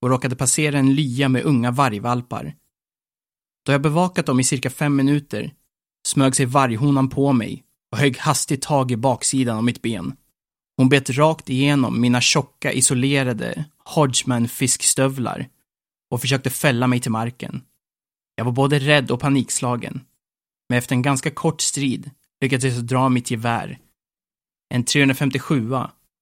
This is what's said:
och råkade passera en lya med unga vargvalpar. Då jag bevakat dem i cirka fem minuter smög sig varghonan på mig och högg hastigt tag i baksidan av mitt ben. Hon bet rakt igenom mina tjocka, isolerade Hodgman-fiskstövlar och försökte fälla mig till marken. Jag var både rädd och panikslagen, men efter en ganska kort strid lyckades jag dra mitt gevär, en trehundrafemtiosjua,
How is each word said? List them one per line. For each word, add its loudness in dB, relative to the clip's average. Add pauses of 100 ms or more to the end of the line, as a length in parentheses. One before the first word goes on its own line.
och 0
råkade 0
passera 0
en 4
lya 0
med 2
unga 2
vargvalpar. -2 (1120)
Då 0
jag 2
bevakat 0
dem 2
i 0
cirka -2
fem 0
minuter 0 (540)
smög 2
sig 2
varghonan 2
på 0
mig -2 (280)
och -4
högg 2
hastigt -2
tag 0
i 0
baksidan 0
av -2
mitt -2
ben. -6 (600)
Hon 4
bet 4
rakt 0
igenom 0
mina 2
tjocka, -2
isolerade -2 (200)
Hodgman-fiskstövlar 0 (640)
och -4
försökte -2
fälla 0
mig 0
till -6
marken. -6 (720)
Jag -4
var 0
både 2
rädd 2
och -2
panikslagen, -2 (680)
men 2
efter -2
en 2
ganska 0
kort -2
strid -2 (300)
lyckades 0 (100)
jag -4
dra 2
mitt 0
gevär, -4 (960)
en 0
trehundrafemtiosjua, 0 (300)